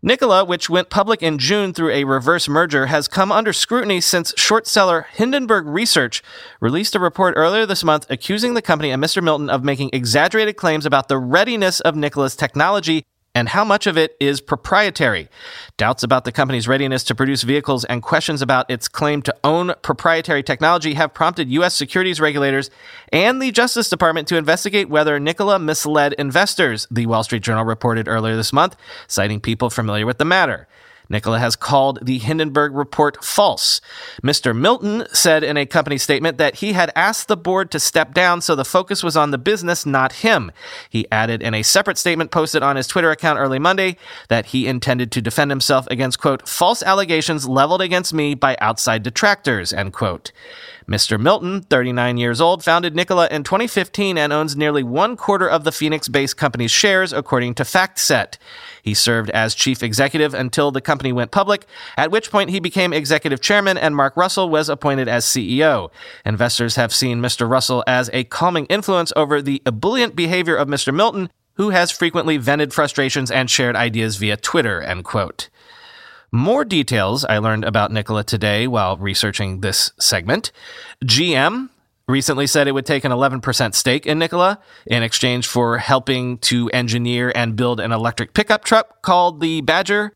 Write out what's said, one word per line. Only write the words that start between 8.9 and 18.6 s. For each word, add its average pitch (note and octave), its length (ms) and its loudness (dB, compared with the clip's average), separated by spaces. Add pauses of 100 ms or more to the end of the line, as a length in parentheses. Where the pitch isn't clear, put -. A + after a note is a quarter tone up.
and C3 100 0
Mister D#3+ 220 0
Milton D3 260 0
of B2+ 140 0
making C3+ 280 -2
exaggerated E3 680 0
claims D#3 280 0
about C#3 220 2
the C3+ 100 0
readiness F#3 600 2
of D#3+ 160 2
Nikola's C#3+ 400 -2
technology D#3 680 0 (340)
and A#2+ 120 0
how G3+ 160 2
much G#3 200 2
of F3 120 2
it D#3+ 200 2
is C#3 220 0
proprietary. D3+ 880 0 (480)
Doubts A2 280 0
about B2+ 200 2
the B2 80 -6
company's C3 380 0
readiness C3+ 340 0
to - 100 -2
produce C3 300 0
vehicles C#3 400 0
and A#2+ 180 -4
questions D3+ 400 -2
about B2+ 300 0